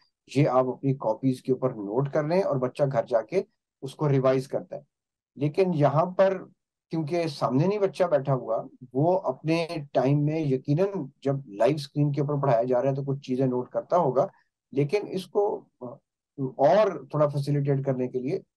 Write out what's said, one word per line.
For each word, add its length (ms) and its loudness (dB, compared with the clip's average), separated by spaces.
ये 80 6
आप 220 2
अपनी 260 -2
copies 480 -2
के 100 -2
ऊपर 240 0
note 360 -4
कर 140 0
लें, 180 2
और 140 -2
बच्चा 280 -2
घर 200 0
जाके 400 -2
उसको 260 -4
revise 400 2
करता 280 -8
है। 100 -16
लेकिन 360 2
यहाँ 320 4
पर 320 2
क्योंकि 380 -2
सामने 400 0
नहीं 120 0
बच्चा 280 0
बैठा 260 0
हुआ, 340 -2
वो 200 4
अपने 520 -2
time 260 2
में 260 0
यकीनन 640 -2
जब 240 -2
live 300 0
screen 360 -2
के 80 -2
ऊपर 200 -2
पढ़ाया 220 2
जा 160 0
रहा 100 0
है, 60 -2
तो 80 -4
कुछ 240 -6
चीजें 200 0
note 240 -2
करता 260 -2
होगा, 340 2
लेकिन 340 0
इसको, 600 -4
अ, 140 -12
और 560 4
थोड़ा 140 2
facilitate 580 -2
करने 220 -2
के 120 -6
लिए 240 -4